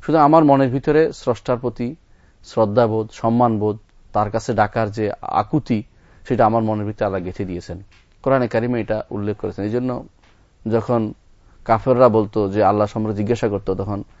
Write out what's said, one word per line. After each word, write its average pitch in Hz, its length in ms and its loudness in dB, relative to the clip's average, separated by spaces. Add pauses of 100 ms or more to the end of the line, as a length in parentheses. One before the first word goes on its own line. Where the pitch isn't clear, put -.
শুধু 156 120 2
আমার 156 260 6
মনের 135 260 4
ভিতরে 151 420 2
স্রষ্টার 123 460 -4
প্রতি 123 360 -6 (500)
শ্রদ্ধাবোধ, 110 680 0
সম্মানবোধ, 113 680 0 (340)
তার 104 180 0
কাছে 113 240 -4
ডাকার 107 360 0
যে 107 220 -4 (100)
আকুতি, 107 600 -2 (460)
সেটা 117 180 2
আমার 113 160 2
মনের 107 240 -2
ভিতরে 107 200 -4
আল্লাহ 95 160 -4
গেঁথে 92 220 -8
দিয়েছেন। 90 380 -10 (400)
কোরআনে 131 260 0
কারিমে 120 320 -2
এটা 107 300 -4
উল্লেখ 104 260 -6
করেছেন। 98 280 -8
এই 104 60 -4
জন্য 123 340 -4 (640)
যখন 113 440 -2 (520)
কাফেররা 123 440 4
বলতো 104 420 0
যে 107 140 2
আল্লাহ 104 220 2
সম্পর্কে 107 300 -6
জিজ্ঞাসা 110 320 -2
করতো, 98 260 -4
তখন 101 300 -6 (160)